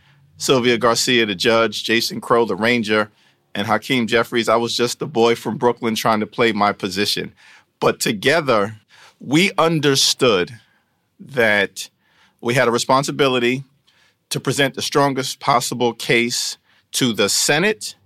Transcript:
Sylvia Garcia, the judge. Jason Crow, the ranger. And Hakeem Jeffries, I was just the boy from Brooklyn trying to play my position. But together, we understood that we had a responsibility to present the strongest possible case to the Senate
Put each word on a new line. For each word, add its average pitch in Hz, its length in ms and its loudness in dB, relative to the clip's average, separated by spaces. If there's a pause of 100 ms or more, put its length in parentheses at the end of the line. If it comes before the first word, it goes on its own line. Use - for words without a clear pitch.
(380)
Sylvia 123 400 2
Garcia, 117 480 2
the 101 100 -4
judge. 113 480 0
Jason 113 380 -2
Crow, 117 240 2
the 101 100 -4
ranger. 107 540 0 (440)
And 101 140 -4
Hakeem 110 400 0
Jeffries, 117 400 0
I 113 80 4
was 117 220 -2
just 120 220 -2
the 135 80 -6
boy 117 280 2
from 117 220 -8
Brooklyn 117 380 -2
trying 110 260 0
to 104 60 -6
play 117 260 0
my 101 180 2
position. 95 600 -4 (480)
But 127 180 0
together, 117 800 0 (420)
we 170 380 2
understood 135 1040 0 (600)
that 113 720 -2 (500)
we 120 140 -4
had 123 160 2
a - 20 0
responsibility 131 920 0 (640)
to - 100 -6
present 135 360 -2
the - 60 -8
strongest 139 600 -2
possible 123 500 0
case - 640 -2 (360)
to 123 180 0
the 107 160 0
Senate 170 680 0 (100)